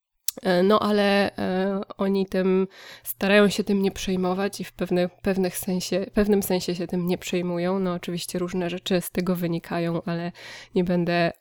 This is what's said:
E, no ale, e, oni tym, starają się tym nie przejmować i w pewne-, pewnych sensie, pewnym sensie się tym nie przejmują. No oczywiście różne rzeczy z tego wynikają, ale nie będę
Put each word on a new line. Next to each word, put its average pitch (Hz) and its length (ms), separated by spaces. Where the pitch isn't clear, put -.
E, 180 200
no 208 200
ale, 202 540
e, 196 440
oni 196 280
tym, 190 420
starają 202 440
się 190 160
tym 202 180
nie 196 80
przejmować 185 720
i 180 40
w - 80
pewne-, 180 360
pewnych 185 360
sensie, 185 560
pewnym 202 280
sensie 180 320
się 175 120
tym 180 200
nie 175 120
przejmują. 180 600
No 185 160
oczywiście 175 440
różne 180 320
rzeczy 180 300
z - 100
tego 185 260
wynikają, 170 720
ale 170 260
nie 185 100
będę 175 560